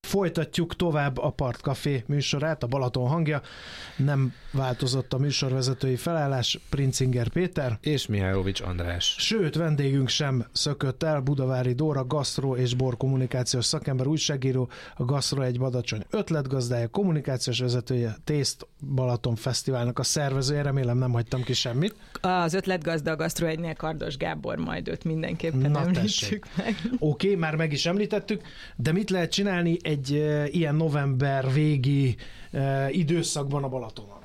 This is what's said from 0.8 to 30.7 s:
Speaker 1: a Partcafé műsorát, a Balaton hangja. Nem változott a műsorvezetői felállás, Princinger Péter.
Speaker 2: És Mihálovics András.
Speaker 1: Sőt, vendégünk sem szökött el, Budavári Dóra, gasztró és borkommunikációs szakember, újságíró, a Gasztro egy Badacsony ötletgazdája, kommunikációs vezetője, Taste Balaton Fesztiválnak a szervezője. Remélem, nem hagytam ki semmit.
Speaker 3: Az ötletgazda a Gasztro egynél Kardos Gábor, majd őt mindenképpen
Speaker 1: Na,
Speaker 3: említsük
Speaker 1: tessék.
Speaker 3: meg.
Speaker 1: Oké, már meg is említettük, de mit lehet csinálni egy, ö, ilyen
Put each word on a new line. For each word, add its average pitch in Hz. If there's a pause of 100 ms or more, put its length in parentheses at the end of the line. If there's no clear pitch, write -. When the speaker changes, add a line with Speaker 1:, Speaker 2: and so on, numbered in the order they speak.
Speaker 1:
a 143
Partcafé 135
műsorát, 147
a 135
Balaton 123
hangja. 151 (560)
Nem 135 (180)
változott 131
a 131
műsorvezetői 131
felállás, 139 (100)
Princinger 131
Péter. 156
Speaker 2:
És 151
Mihálovics 95
András. 87
Speaker 1:
Sőt, 196
vendégünk 139
sem 135
szökött 139
el, 156
Budavári 131
Dóra, 135
gasztró 135
és 123
borkommunikációs 127
szakember, 135
újságíró, 135 (260)
a 135
Gasztro 139
egy 123
Badacsony 123
ötletgazdája, 131
kommunikációs 139
vezetője, 123
Taste 147 (300)
Balaton 123
Fesztiválnak 120
a 131
szervezője. 139
Remélem, 135
nem 127
hagytam 120
ki 127
semmit. 135 (260)
Speaker 3:
Az 180
ötletgazda 165
a 160
Gasztro 165
egynél 160
Kardos 156
Gábor, 160
majd -
őt -
mindenképpen 160
Speaker 1:
Na, 147
Speaker 3:
említsük 170
Speaker 1:
tessék. - (120)
Speaker 3:
meg. 196 (240)
Speaker 1:
Oké, 170
már 160
meg 160
is 143
említettük, 202 (340)
de 139
mit 190
lehet 175
csinálni 175
egy, 143
ö, 147
ilyen 147